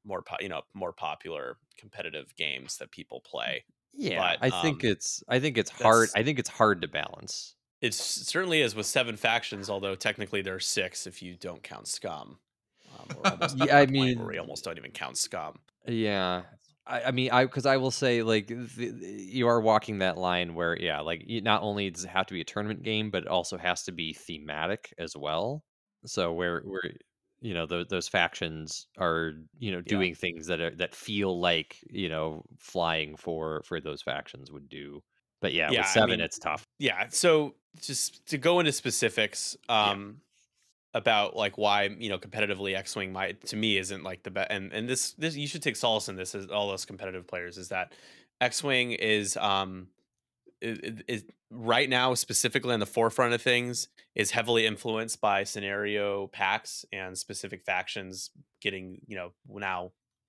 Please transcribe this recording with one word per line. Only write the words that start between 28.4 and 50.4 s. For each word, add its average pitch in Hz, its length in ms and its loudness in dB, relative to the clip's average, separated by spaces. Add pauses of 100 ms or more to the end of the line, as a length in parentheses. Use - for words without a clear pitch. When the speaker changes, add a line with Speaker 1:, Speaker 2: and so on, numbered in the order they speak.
Speaker 2:
are, 82 340 2 (240)
you 110 140 -4
know, 90 140 -2
Speaker 1:
Yeah. 98 160 2
Speaker 2:
doing 90 140 4
things 82 320 -4
that 85 140 0
are, 85 140 -2
that 87 200 -4
feel 98 440 -2
like, 85 400 2 (100)
you 95 200 -4
know, 78 360 -4 (140)
flying 80 560 -2
for, 80 480 -4
for 82 180 -6
those 76 220 -8
factions 69 480 -8
would 71 180 -18
do. 71 340 -14 (380)
But 78 120 0
yeah, 78 180 2
Speaker 1:
Yeah, - 0 -
Speaker 2:
with 104 200 4
Speaker 1:
I 110 100 6
Speaker 2:
seven, - 0 -
Speaker 1:
mean, 92 200 4
Speaker 2:
it's 82 180 -4
tough. 78 260 -4 (140)
Speaker 1:
yeah, 107 300 -2
so 156 460 4 (260)
just - 460 -6
to 156 100 -2
go 170 220 6
into 156 120 4
specifics, - 840 0 (240)
Speaker 2:
Yeah. 104 120 4
Speaker 1:
um, 101 280 -8 (720)
about, 107 420 4
like, 101 220 0
why, 104 260 4 (160)
you 113 100 -6
know, 95 80 0
competitively 101 560 -2
X-Wing 95 380 -6
might, 95 360 -4
to 110 100 -6
me, 107 200 2
isn't, 95 260 -4
like, 92 200 -10
the 98 80 -10
be-, 95 180 -2
and, 98 220 -6
and 110 160 -4
this, 127 260 -2
this, 156 220 -6
you 147 100 -6
should 143 160 -8
take 135 140 -2
solace 113 320 0
in 98 80 -8
this, 92 180 -8
as 98 140 -8
all 101 220 0
those 95 160 -6
competitive 92 420 -10
players, 87 300 -10
is 92 120 -12
that 92 240 -6 (460)
X-Wing 127 540 2
is, 107 420 2
um, 95 540 0 (760)